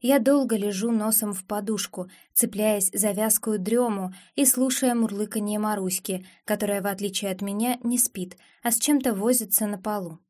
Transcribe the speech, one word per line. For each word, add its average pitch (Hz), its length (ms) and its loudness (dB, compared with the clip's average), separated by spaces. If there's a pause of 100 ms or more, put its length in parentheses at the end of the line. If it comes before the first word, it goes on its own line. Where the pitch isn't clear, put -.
я 269 180 4
долго 262 380 4
лежу 208 340 0
носом 214 440 2
в 185 100 -10
подушку, 202 640 -4 (240)
цепляясь 208 580 0
за 202 200 0
вязкую 214 480 0
дрему 202 560 0 (200)
и 277 120 4
слушая 254 480 2
мурлыканье 208 640 -2
Маруськи, 190 680 -2 (220)
которая, 202 340 -2
в 190 60 -4
отличие 196 460 -4
от 190 100 -6
меня, 214 400 0
не 240 160 0
спит, 180 400 -2 (240)
а 240 80 0
с 226 80 0
чем-то 262 340 2
возится 220 540 0
на 208 100 -2
полу. 185 540 -6